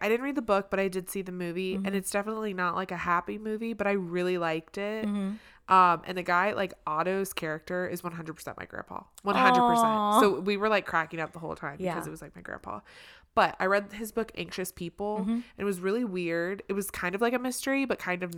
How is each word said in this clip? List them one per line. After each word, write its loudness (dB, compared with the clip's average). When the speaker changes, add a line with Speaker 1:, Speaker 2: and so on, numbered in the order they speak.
Speaker 1:
I 0
didn't 2
read -2
the 0
book, 2
but 2
I 2
did -4
see -6
the -10
movie, -4
and -4
Speaker 2:
Mm-hmm. 0
Speaker 1:
it's -2
definitely -2
not, 0
like, -4
a -4
happy -2
movie, -4
but -2
I 4
really 0
liked -2
it. -4
Speaker 2:
Mm-hmm. -2
Speaker 1:
Um, 8
and -4
the -2
guy, 2
like, -2
Otto's 0
character -4
is -6
one -6
hundred -10
percent -12
my -12
grandpa. -12
One 2
hundred 8
percent. 6
Speaker 2:
Aw. 6
Speaker 1:
So 6
we 0
were, 2
like, 2
cracking -2
up -4
the -14
whole -8
time -10
Speaker 2:
Yeah. -2
Speaker 1:
because -6
it -10
was, -14
like, -16
my -18
grandpa. -12
But 4
I 2
read 0
his -10
book, -4
Anxious -6
People, -6
Speaker 2:
Mm-hmm. -2
Speaker 1:
and -2
it -4
was 0
really 0
weird. -2
It -4
was -2
kind -4
of -8
like 4
a 0
mystery, 0
but -2
kind -4
of -6